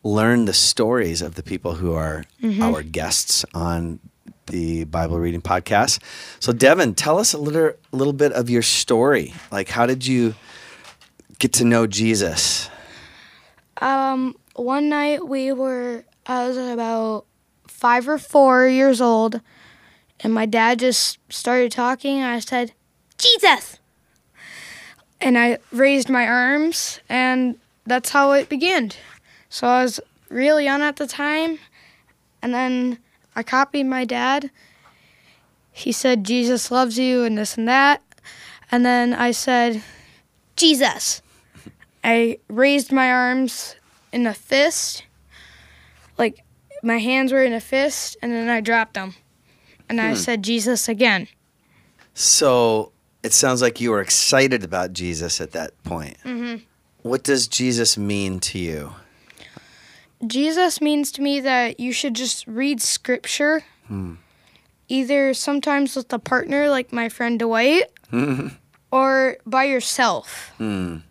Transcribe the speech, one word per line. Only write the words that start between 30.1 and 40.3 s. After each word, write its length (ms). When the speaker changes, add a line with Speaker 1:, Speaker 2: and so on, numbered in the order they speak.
Speaker 2:
real 320
young 200
at 140
the 120
time, 520
and 120
then 460
I 80
copied 420
my 200
dad. 440
He 200
said, 320
"Jesus 480
loves 280
you," 240
and 140
this 200
and 100
that. 340
And 140
then 280
I 180
said, 500